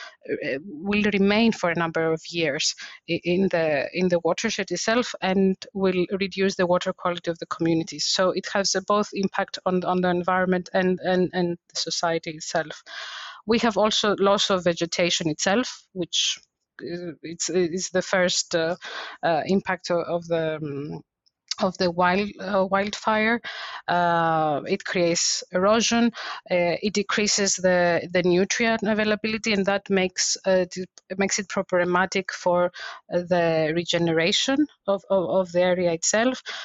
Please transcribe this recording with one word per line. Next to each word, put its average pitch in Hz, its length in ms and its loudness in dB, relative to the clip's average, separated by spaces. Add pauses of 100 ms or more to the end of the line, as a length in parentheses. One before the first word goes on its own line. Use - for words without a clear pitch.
(300)
uh, 139 320 -4
will 196 480 -2
remain 208 420 4
for - 180 -2
a 165 40 0
number 165 380 0
of 160 160 -2
years 156 460 -2 (340)
i-, 170 160 -2
in 180 240 2
the, 156 460 0
in 185 140 2
the 175 160 2
watershed 190 460 -2
itself 226 520 -2
and 190 340 2 (160)
will 185 320 0 (160)
reduce 190 360 -2
the 185 100 2
water 180 260 2
quality 175 380 -4
of 165 80 -4
the - 80 -12
communities. 165 580 -2
So 185 280 2
it 190 200 -6
has 196 220 0
a 190 80 -2
both 208 320 0
impact 196 500 -2
on, 180 200 0
on 180 180 0
the 180 80 2
environment 180 640 0
and, 185 260 2
and, 185 320 2
and 175 240 0 (140)
the - 100 -6
society 165 520 -2
itself. 156 500 -6 (640)
We 226 140 4
have 214 180 2
also 208 380 2
loss 196 340 2
of 185 140 0
vegetation 170 640 0
itself, 196 600 -2
which, - 460 -2 (440)
uh, 175 300 -8 (100)
it's, 165 260 -8
it's 175 420 0
the 185 120 0
first, - 520 0
uh, 170 220 0 (460)
uh, 160 240 2
impact 185 440 0
o-, 170 120 0
of 170 240 -4
the, 160 300 -2
um, 151 440 -8 (600)
of 190 160 0
the 185 120 2
wild, 180 380 2 (100)
uh, 190 320 0
wildfire. 214 720 0 (480)
Uh, 165 800 2
it 190 180 -4
creates - 580 0 (100)
erosion. 226 600 4 (380)
Uh, 175 320 2
it 208 100 -2
decreases 202 640 0
the, 180 580 2
the 180 100 4
nutrient 196 600 2
availability, 214 720 0
and 196 100 2
that 196 240 0
makes, 185 560 0
uh, 185 260 4
d-, 185 140 -10 (320)
makes 196 220 0
it 202 100 -8
problematic 180 840 0
for, 175 400 0 (400)
uh, 175 100 0
the 170 540 2
regeneration 175 920 2 (200)
of, 196 220 0
of, 190 220 2
of 180 220 0
the 175 100 4
area 180 300 2
itself. 226 500 0 (220)